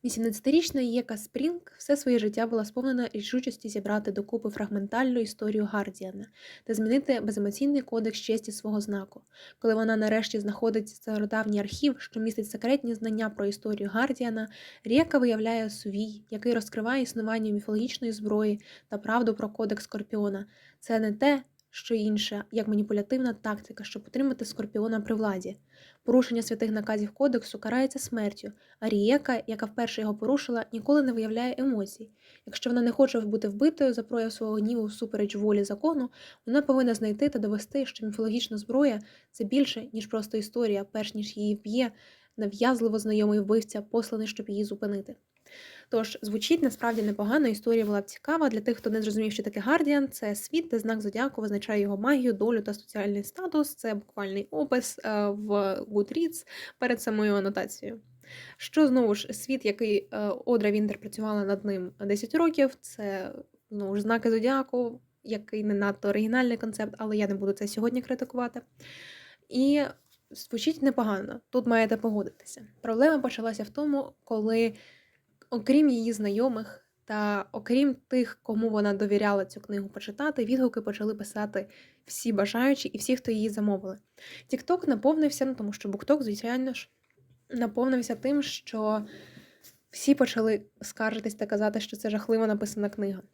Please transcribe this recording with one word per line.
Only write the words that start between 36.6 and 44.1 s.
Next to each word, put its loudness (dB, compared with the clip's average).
повинна 4
знайти 0
та -2
довести, -2
що -10
міфологічна -2
зброя — 2
це -6
більше, 0
ніж -6
просто -4
історія, 0
перш -6
ніж -6
її 0
вб'є 0
нав'язливо 2
знайомий 2
вбивця, 0
посланий, -2